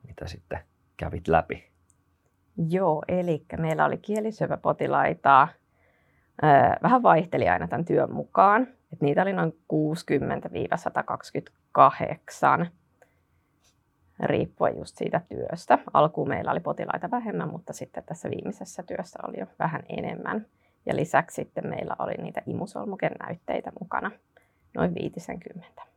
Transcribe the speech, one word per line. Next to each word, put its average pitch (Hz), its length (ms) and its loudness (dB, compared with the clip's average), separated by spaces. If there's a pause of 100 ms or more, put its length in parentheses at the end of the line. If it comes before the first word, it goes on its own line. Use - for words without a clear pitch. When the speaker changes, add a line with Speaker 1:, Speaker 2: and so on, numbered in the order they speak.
Speaker 1:
mitä - 200 -14
sitten - 320 -12 (380)
kävit 82 320 -6
läpi? - 420 2 (960)
Speaker 2:
Joo, 170 400 2
elikkä 170 480 -2
meillä 156 280 2
oli 156 140 0
kielisyöpäpotilaita, 151 1500 2 (920)
ö, 147 40 4 (360)
vähän 247 200 4
vaihteli 165 460 4
aina 90 200 2
tän - 160 -2
työn - 280 0
mukaan. 202 560 4 (240)
Et 165 80 -12
niitä 185 220 2
oli 196 100 0
noin 170 260 -2 (100)
kuusikymmentä 151 840 -2
viiva - 240 -2
satakaksikymmentäkahdeksan, - 1900 0 (1500)
riippuen - 580 0
just - 180 -14
siitä 170 320 -2
työstä. - 500 0 (140)
Alkuun 151 360 2
meillä - 220 -4
oli 170 100 0
potilaita 175 500 -6
vähemmän, 208 400 -4
mutta - 220 -12
sitten - 320 -12
tässä - 260 -10
viimeisessä - 520 -10
työssä - 360 -10 (100)
oli - 120 -10
jo 170 60 -8 (120)
vähän 165 300 -2
enemmän. - 580 -6 (400)
Ja - 100 -2
lisäksi - 380 0
sitten - 320 -8
meillä - 320 -6
oli - 160 -4
niitä - 320 -8
imusolmuken - 680 -6 (140)
näytteitä - 540 -6
mukana, - 300 -6 (680)
noin 170 180 0
viitisenkymmentä. - 880 -10 (140)